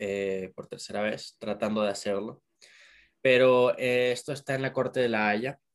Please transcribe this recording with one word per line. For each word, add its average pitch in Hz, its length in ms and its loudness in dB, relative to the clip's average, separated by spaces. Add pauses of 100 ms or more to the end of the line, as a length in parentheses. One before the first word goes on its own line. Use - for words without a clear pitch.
eh, 98 560 -4
por - 100 -16
tercera - 340 -10
vez 107 380 -6
tratando 107 460 -4
de 101 60 0
hacerlo. 104 520 -6 (800)
Pero, 127 580 6
eh, 123 320 0
esto 123 220 -6
está 135 240 -6
en 131 60 -4
la 135 100 -4
Corte 127 260 -2
de 123 120 2
La 107 180 2
Haya, 117 320 -2 (140)